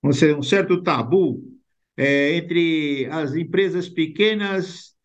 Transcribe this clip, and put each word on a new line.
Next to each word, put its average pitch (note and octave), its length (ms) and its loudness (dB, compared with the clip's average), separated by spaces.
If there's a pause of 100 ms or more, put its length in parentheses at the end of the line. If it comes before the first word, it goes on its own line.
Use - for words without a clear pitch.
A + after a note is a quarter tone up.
vamos C#3+ 160 0
dizer, D3+ 200 4
um C#3+ 60 -6
certo F#3 400 2
tabu, D3 600 0 (540)
é, C#3+ 400 2
entre E3 680 0
as D3 280 -6
empresas F3 540 -2
pequenas F#3+ 1040 -2 (100)